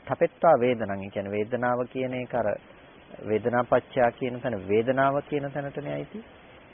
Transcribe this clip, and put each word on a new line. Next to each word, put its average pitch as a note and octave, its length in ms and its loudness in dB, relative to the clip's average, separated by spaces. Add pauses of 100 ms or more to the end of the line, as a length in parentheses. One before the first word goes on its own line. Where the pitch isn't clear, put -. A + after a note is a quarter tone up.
තපෙත්වා E3 540 4
වේදනං. A#2 360 0
ඒ G2 180 -6
කියන්නේ G2+ 220 -6
වේදනාව A#2+ 540 -2
කියන B2+ 280 -6
එක B2 200 -8
අර A2+ 140 0 (720)
වේදනාපච්චය A#2+ 800 0 (100)
කියන B2 280 -6
තැන A#2 240 -4
වේදනාව B2+ 600 2
කියන C#3+ 220 -4
තැනටනේ C#3+ 500 -8
අයිති. D3 300 -10 (500)